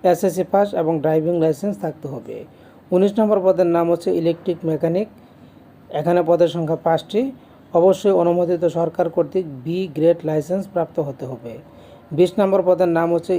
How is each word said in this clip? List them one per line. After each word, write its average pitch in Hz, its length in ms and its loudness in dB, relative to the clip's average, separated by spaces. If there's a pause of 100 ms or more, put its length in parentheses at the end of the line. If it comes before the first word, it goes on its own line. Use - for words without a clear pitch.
এসএসসি 180 420 0
পাস 202 300 0
এবং 165 260 0
ড্রাইভিং 160 400 0
লাইসেন্স 160 400 -2
থাকতে 151 280 -8
হবে। 113 280 -12 (540)
উনিশ 196 280 2
নম্বর 208 220 2
পদের 180 260 4
নাম 170 240 2
হচ্ছে 170 260 -2
ইলেকট্রিক 165 480 -2
মেকানিক। 165 440 -2 (800)
এখানে 175 360 0
পদের 170 220 4
সংখ্যা 160 280 -4
পাঁচটি। 202 560 -2 (420)
অবশ্যই 185 360 4
অনুমোদিত 175 540 2
সরকার 165 460 -2
কর্তৃক 170 360 -2 (180)
বি 180 300 -4
গ্রেড 165 300 2
লাইসেন্স 156 440 -4
প্রাপ্ত - 320 -4
হতে 139 260 -8
হবে। 120 320 -14 (540)
বিশ 175 260 2
নম্বর 196 240 2
পদের 180 260 2
নাম 165 240 0
হচ্ছে 170 260 -2